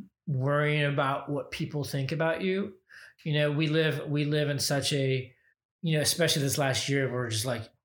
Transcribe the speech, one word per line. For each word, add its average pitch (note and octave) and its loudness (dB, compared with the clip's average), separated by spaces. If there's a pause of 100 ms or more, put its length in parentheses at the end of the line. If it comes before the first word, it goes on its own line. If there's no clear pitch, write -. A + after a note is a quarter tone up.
(260)
worrying D3 2
about C#3 0
what C#3 -6
people D3 -4
think C#3 -4
about D#3+ 0
you. F#3+ -2 (500)
You D#3 0
know, D3 4
we D#3 2
live, D#3 2
we D3 0
live D3 2
in C#3+ 0
such C#3 0
a, C3 0 (500)
you D#3+ 2
know, D3+ 2
especially D#3 2
this C3+ 0
last C3+ 0
year, C#3 0
we're B2 -2
just A2 -2
like, A#2 -4 (160)